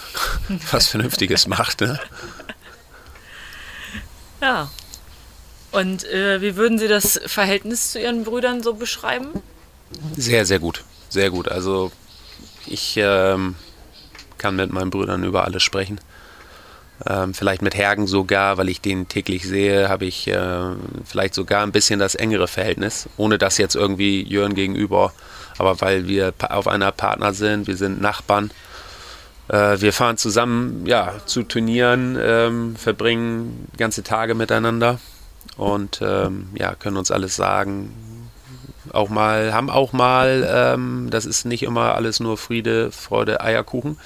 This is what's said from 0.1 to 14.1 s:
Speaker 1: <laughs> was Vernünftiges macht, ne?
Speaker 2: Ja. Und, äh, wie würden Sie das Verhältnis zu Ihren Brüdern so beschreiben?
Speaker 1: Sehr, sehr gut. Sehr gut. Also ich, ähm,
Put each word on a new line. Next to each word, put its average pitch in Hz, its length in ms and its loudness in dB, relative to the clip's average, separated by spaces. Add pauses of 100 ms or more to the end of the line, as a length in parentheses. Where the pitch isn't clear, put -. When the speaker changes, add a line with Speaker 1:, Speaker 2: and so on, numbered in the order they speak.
Speaker 1:
<laughs> - 580 -4
was - 160 4
Vernünftiges - 580 0
macht, - 340 -2
ne? 123 200 0 (2500)
Speaker 2:
Ja. 180 280 0 (1040)
Und, 190 340 -2
äh, 190 360 0
wie 196 160 -2
würden 226 220 4
Sie 214 100 0
das 208 360 4
Verhältnis 202 680 0
zu 233 80 -8
Ihren 233 240 -2
Brüdern 247 380 -2
so 226 120 0
beschreiben? 240 540 -4 (880)
Speaker 1:
Sehr, 117 300 4
sehr 95 120 4
gut. 85 260 -4 (240)
Sehr 98 220 2
gut. 90 180 -2
Also 92 440 0 (760)
ich, - 300 -6
ähm, 95 600 4 (840)